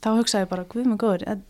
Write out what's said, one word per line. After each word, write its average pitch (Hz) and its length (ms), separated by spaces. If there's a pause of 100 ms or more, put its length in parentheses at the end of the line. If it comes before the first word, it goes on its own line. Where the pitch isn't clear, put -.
þá - 160
hugsaði 226 280
ég 185 40
bara, 185 140
"Guð 233 220
minn 226 120
góður, 202 300
en 202 220